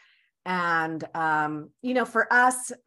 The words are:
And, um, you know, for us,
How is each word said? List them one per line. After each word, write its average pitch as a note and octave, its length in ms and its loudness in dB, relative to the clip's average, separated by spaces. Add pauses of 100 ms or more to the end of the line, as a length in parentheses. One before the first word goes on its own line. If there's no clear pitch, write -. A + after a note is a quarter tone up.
(460)
And, E3 580 -2 (100)
um, D3+ 580 -2 (100)
you B3+ 120 -4
know, B3 120 2
for A3+ 260 0
us, B3 400 2 (140)